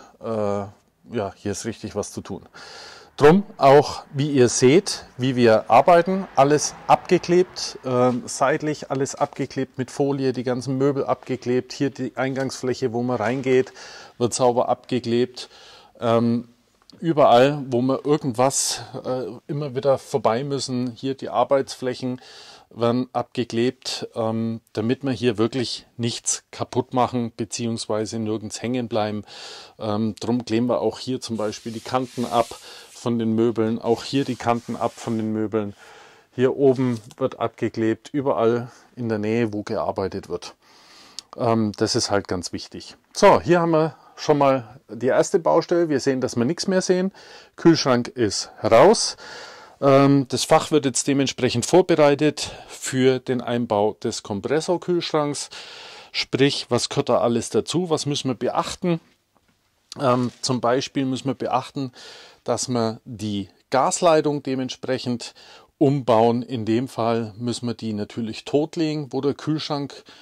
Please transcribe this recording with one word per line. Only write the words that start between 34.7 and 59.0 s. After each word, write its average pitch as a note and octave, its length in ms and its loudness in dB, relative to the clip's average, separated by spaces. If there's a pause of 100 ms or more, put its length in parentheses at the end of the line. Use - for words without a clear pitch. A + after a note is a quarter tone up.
ab - 180 -4
von - 220 -6
den A2 160 -4
Möbeln. G#2+ 420 -4 (600)
Hier B2+ 220 2
oben B2+ 420 2 (160)
wird - 240 -6
abgeklebt, A2 720 -4
überall A#2+ 580 0 (280)
in B2 100 -6
der G#2+ 120 -2
Nähe, A2 340 -2
wo G2+ 100 -6
gearbeitet F#2+ 640 -6
wird. - 260 -10 (840)
Ähm, A2+ 400 0
das A2 180 0
ist A2+ 160 -2
halt G2+ 160 0
ganz F#2 240 -6
wichtig. - 460 -14 (160)
So, E3+ 260 6
hier E3 220 2
haben E3 100 0
wir D#3 240 2 (220)
schon D3+ 200 2
mal C3+ 420 0 (100)
die A#2 180 -4
erste D#3 320 2
Baustelle. D#3+ 480 2
Wir C#3+ 140 0
sehen, C3 180 0
dass B2 160 -4
wir A#2+ 80 0
nichts D#3 240 -2
mehr F#3 140 2
sehen. F#3 320 0 (420)
Kühlschrank C3 540 2
ist - 420 -4 (100)
raus. B2+ 540 6 (640)
Ähm, C#3 480 6
das - 160 -4
Fach - 280 4
wird D3 120 4
jetzt - 240 -2
dementsprechend B2+ 580 0
vorbereitet D3+ 840 4 (160)
für C3 520 2
den B2+ 200 -4
Einbau A2 540 0
des - 300 -6
Kompressorkühlschranks. D3+ 1300 -2 (640)
Sprich, - 560 0
was A#2+ 220 0
gehört - 180 -2
da A#2 140 4
alles A#2 280 0
dazu? E3 400 -2
Was D3+ 160 -2
müssen C#3+ 220 -4
wir B2 80 -2
beachten? E3+ 640 -2 (1000)